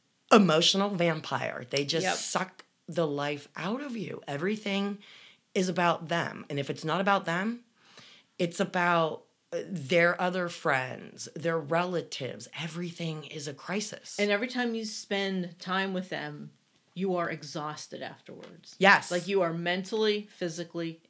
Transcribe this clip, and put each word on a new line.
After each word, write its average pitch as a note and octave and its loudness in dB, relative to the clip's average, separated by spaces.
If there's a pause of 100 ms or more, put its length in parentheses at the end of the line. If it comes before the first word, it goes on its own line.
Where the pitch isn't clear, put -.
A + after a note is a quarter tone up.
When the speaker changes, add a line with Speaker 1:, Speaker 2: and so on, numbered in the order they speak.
(320)
Speaker 1:
Emotional G3 8
vampire. D#3 0
They C#3+ 0
just D#3+ 0
Speaker 2:
Yep. F3 2
Speaker 1:
suck - -4 (240)
the E3 0
life C#3+ -4
out G#3 -4
of C4 -8
you. - -6
Everything G3+ -2 (560)
is F#3 2
about E3+ 2
them. - -4
And C#3+ -2
if C#3 -4
it's D3 -6
not D#3+ 0
about G3 2
them, G3+ -2 (800)
it's F3 -2
about, F3 2 (280)
uh, E3+ -4 (100)
their F3 4
other F3+ 0
friends, B2+ -2
their E3 0
relatives. D#3+ -2 (100)
Everything E3 -6
is C#3+ -10
a D3+ -8
crisis. - -6
Speaker 2:
And G#3 2
every G3+ 2
time B3 -2
you A3+ -4
spend G3 -4
time F#3+ -2
with F#3 -4
them, D3 -8 (440)
you F#3 -2
are E3+ 0
exhausted D3+ -8
afterwards. - -16
Speaker 1:
Yes. F#3 8
Speaker 2:
Like, F3+ 0
you G3 4
are E3 2
mentally, G#3 0
physically E3 -6